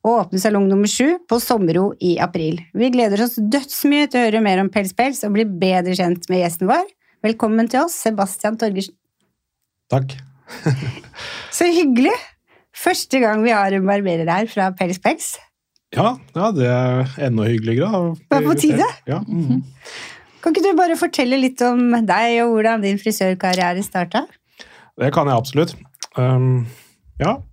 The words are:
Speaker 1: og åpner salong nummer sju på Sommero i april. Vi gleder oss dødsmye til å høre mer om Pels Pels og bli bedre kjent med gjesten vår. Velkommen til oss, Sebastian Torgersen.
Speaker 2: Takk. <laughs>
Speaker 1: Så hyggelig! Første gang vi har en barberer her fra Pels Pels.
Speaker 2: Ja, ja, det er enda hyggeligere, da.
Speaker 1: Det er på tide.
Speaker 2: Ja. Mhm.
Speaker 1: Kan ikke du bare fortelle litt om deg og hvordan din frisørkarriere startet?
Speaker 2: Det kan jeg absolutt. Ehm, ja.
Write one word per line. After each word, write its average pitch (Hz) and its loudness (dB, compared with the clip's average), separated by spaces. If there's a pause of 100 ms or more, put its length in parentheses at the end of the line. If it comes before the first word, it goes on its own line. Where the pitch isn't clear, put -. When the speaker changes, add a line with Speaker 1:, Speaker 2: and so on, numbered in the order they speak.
Speaker 1:
og 226 4
åpner 185 -4
salong 202 2
nummer 202 4
sju 294 2
på 233 0
Sommero 190 0
i 180 0
april. 165 -2 (100)
Vi 240 0
gleder 220 2
oss 240 -2
dødsmye 277 0
til 247 0
å 233 4
høre 220 2
mer 190 2
om 196 0
Pels 190 -2
Pels 247 0
og 208 0
bli 214 2
bedre 185 0
kjent 175 -2
med 185 2
gjesten 175 -2
vår. 339 2 (380)
Velkommen 226 0
til 254 0
oss, 339 -4
Sebastian 214 -2
Torgersen. 196 -4 (1000)
Speaker 2:
Takk. 131 -2 (600)
<laughs> - -12
Speaker 1:
Så 349 2
hyggelig! 320 2 (600)
Første - -2
gang 214 2
vi 233 2
har 202 2
en 190 0
barberer 185 0
her 202 0
fra 190 -2
Pels 185 -4
Pels. - -2 (640)
Speaker 2:
Ja, 202 2 (180)
ja, 185 -2
det 135 0
er 127 0
enda 110 0
hyggeligere, 117 0
da. 208 0 (180)
Speaker 1:
Det - -2
er 285 2
på 294 2
tide. 302 2 (180)
Speaker 2:
Ja. 165 -4
Mhm. 143 -2 (760)
Speaker 1:
Kan 330 -2
ikke 330 2
du 392 4
bare 330 2
fortelle 269 0
litt 254 0
om 247 2 (100)
deg 226 2
og 233 2
hvordan 220 2
din 196 0
frisørkarriere 185 0
startet? 190 -4 (640)
Speaker 2:
Det 131 -2
kan 147 2
jeg 123 2
absolutt. 156 0 (420)
Ehm, 127 2 (500)
ja. 202 -2 (160)